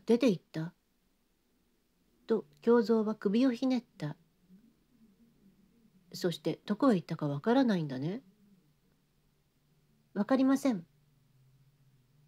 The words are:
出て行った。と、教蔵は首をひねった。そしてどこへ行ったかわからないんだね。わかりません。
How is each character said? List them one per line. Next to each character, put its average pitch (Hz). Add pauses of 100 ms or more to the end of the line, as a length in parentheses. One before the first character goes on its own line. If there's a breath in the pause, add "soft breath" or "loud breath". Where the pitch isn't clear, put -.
出 233
て 233
行 175
っ -
た。 160 (1500)
と、 220 (160)
教 233
蔵 226
は 214
首 226
を 262
ひ 240
ね 254
っ - (140)
た。 147 (2000)
そ -
し 165
て -
ど 208
こ 269
へ -
行 165
っ -
た 160
か 151
わ 143
か 233
ら 269
な 220
い 165
ん 147
だ 131
ね。 175 (1900)
わ 202
か 269
り 262
ま 269
せ 262
ん。 180 (1400)